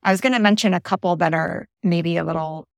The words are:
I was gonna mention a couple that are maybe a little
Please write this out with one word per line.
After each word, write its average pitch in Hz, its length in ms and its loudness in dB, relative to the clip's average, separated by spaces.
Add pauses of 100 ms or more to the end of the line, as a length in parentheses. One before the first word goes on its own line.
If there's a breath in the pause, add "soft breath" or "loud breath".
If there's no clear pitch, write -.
I 190 80 4
was 190 80 2
gonna 254 180 0
mention 208 340 4
a 180 80 0
couple 180 360 -2
that 160 180 0
are 165 320 -4 (160)
maybe 170 340 0
a 170 80 -2
little 160 540 -8